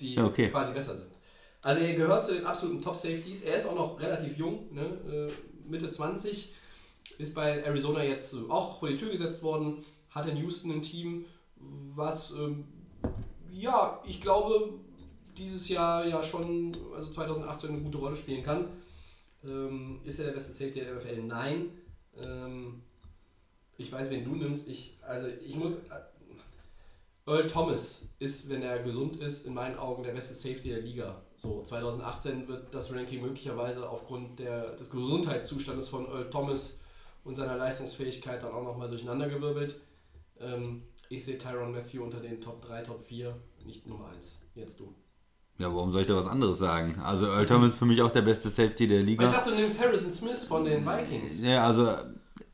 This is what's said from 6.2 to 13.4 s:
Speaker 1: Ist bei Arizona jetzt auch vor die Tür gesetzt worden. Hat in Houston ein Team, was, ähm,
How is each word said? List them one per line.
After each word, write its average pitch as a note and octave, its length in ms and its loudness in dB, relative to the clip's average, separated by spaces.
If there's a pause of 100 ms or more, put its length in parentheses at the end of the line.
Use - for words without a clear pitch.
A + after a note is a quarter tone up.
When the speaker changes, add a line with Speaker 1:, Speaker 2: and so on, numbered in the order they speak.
Speaker 1:
Ist D3+ 160 -8
bei D3 260 2
Arizona D3 420 2
jetzt C3+ 320 -2 (140)
auch F3+ 320 0
vor D3+ 80 -2
die C#3 80 0
Tür A3 160 -4
gesetzt E3 300 -2
worden. D#3 420 0 (260)
Hat D3+ 160 -4
in D3+ 120 0
Houston E3+ 340 -4
ein D#3 100 -2
Team, E3+ 440 -6 (680)
was, D#3 420 -4
ähm, D3 280 -4 (880)